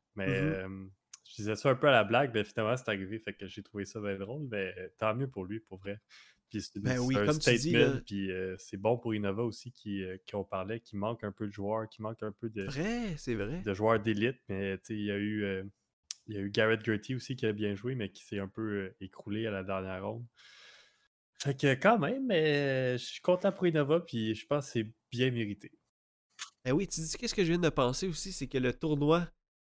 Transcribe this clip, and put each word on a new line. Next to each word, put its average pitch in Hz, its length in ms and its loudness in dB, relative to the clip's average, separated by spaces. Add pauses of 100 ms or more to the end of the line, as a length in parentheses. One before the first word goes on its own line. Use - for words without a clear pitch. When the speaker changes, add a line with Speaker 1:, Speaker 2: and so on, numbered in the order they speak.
(160)
Speaker 1:
Mais, 98 120 -2
Speaker 2:
Mhm. 95 260 2
Speaker 1:
euh, 95 320 -6 (420)
je - 100 -20
disais 107 180 -2
ça 139 140 2
un 131 60 6
peu 147 120 4
à 139 40 10
la 113 120 8
blague, 120 320 4
mais 104 80 2
finalement, 113 340 0
c'est 127 120 -6
arrivé. 98 280 -4
Fait 104 160 -10
que 98 140 -12
j'ai 98 160 -12
trouvé 101 220 -8
ça 110 140 -10
bien 101 180 -2
drôle, 127 340 -8
mais 95 240 -4 (240)
tant 110 160 2
mieux 135 120 -2
pour 98 180 -6
lui, 107 140 -6
pour 95 200 -16
vrai. 98 200 -8 (520)
Puis 104 100 -4
c'est - 140 -14
une, 101 80 -6
Speaker 2:
Ben 127 160 0
oui, 131 160 0
Speaker 1:
c'est 104 60 4
un 104 40 4
Speaker 2:
comme 151 140 2
tu - 160 6
dis, 143 160 2
Speaker 1:
statement, - 240 8
Speaker 2:
là. 123 100 -6
Speaker 1:
puis, 98 260 -4
euh, 92 280 -4
c'est - 180 -10
bon 110 220 4
pour 113 160 -2
Innova 101 260 -2
aussi 120 300 -6
qui, 101 320 -6
euh, 92 140 -8 (100)
qui - 80 -10
on 101 80 -2
parlait, 98 380 -6
qui - 140 -16
manque 107 280 -4
un 104 80 -4
peu 107 160 -6
de 101 40 -8
joueurs, 104 380 -4
qui - 140 -14
manque 110 180 -8
un 107 100 -4
peu 113 200 -8
de, 101 140 -4
Speaker 2:
Vrai, 190 520 -4
c'est 123 160 -4
vrai. 143 320 -4
Speaker 1:
de 101 80 0
joueurs 110 260 4
d'élite, 110 380 0 (120)
mais 98 280 -2
tu - 60 -20
sais, 110 100 -10
il 104 120 -4
y 104 60 -2
a 101 60 -2
eu, 104 280 -2
euh, 95 180 -2 (640)
il 107 80 -8
y - 20 -4
a 98 40 -2
eu 101 100 -2
Garrett 110 340 4
Gertie 110 300 -2
aussi 123 200 -6
qui 120 120 -2
a 107 60 2
bien 104 200 -2
joué, 117 220 -6
mais 101 160 -4
qui - 120 -20
s'est 104 140 -8
un 98 120 -2
peu, 113 120 -10
euh, 101 400 -4
écroulé 104 460 -6
à 107 40 -2
la 95 120 -4
dernière 95 420 -4
ronde. 117 200 -8 (1160)
Fait 139 180 -2
que 139 160 4
quand 208 240 6
même, 247 280 0
mais 143 680 2
je - 80 -8
suis - 160 -12
content 180 300 4
pour 185 160 0
Innova, 156 320 4
puis 113 360 -2
je - 100 -10
pense 143 220 0
que - 60 -10
c'est 113 200 0 (180)
bien 127 200 2
mérité. 110 400 -4 (920)
Speaker 2:
Ben 127 80 0
oui, 175 160 2
tu - 140 -4
dis, 160 160 -4
qu'est-ce - 180 -4
que 196 80 4
je 160 60 4
viens 175 100 4
de 165 100 4
penser 135 380 2
aussi, - 240 -6
c'est 131 160 -6
que 135 100 -2
le 127 160 4
tournoi, 156 540 4 (400)